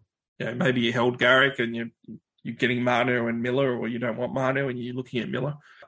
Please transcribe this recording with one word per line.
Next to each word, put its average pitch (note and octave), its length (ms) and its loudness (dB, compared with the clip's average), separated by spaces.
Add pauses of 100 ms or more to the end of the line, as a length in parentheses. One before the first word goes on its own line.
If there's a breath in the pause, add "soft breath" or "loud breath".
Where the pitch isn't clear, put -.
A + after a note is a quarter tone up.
(400)
you A#2+ 60 -6
know, A#2 100 -6
maybe B2+ 240 2
you A#2 140 2
held B2 260 0
Garrick C3 400 6
and A#2 160 -2
you, A#2 160 -6 (520)
you're A#2+ 120 -8
getting B2 260 0
Manu B2 460 2
and A#2 140 -2
Miller, B2 360 0
or A2+ 120 -4
you A#2+ 100 -6
don't A#2 160 -4
want B2 180 -6
Manu C3+ 360 0
and B2 100 -6
you're B2 160 -8
looking B2+ 240 -6
at A2 100 -4
Miller. C#3 260 -4 (320 soft breath)